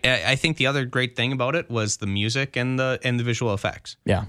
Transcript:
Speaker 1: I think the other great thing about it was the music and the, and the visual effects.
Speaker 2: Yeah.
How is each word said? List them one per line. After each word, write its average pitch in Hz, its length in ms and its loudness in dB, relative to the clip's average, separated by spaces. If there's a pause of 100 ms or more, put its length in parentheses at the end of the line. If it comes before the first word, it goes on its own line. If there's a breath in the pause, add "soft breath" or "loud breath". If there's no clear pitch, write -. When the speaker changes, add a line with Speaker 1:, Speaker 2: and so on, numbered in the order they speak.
Speaker 1:
I 123 320 4
think 160 200 0
the 131 120 2
other 139 160 0
great 123 320 -2
thing 123 160 0
about 131 240 0
it 170 120 -4
was 110 280 0
the 107 100 -6
music 110 500 0
and 127 220 0
the, 131 240 0
and 120 160 0
the 120 60 0
visual 120 280 0
effects. - 520 -4
Speaker 2:
Yeah. 101 240 2